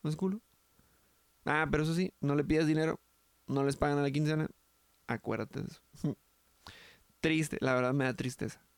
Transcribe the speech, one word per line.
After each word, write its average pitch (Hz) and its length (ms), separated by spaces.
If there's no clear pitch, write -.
No 151 60
es 156 60
culo. 190 260
Ah, 151 260
pero 151 140
eso 160 100
sí, 185 280
no 143 140
le 147 100
pidas 156 200
dinero. 156 360
No 139 200
les 139 100
pagan 143 220
a 143 40
la 143 80
quincena. 151 380
Acuérdate 113 580
de - 40
eso. - 480
<laughs> - 20
Triste, 160 400
la 131 140
verdad 127 200
me 139 120
da 127 100
tristeza. - 500